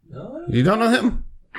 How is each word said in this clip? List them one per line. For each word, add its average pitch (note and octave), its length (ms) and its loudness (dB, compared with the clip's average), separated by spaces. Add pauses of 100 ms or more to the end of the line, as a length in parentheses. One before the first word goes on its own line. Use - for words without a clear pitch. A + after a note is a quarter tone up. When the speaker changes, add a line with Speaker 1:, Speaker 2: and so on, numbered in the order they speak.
(100)
Speaker 1:
No. C#4+ 380 -14
Speaker 2:
You B2 140 2
don't G3 160 4
know A3+ 120 2
him? A#3+ 340 2 (340)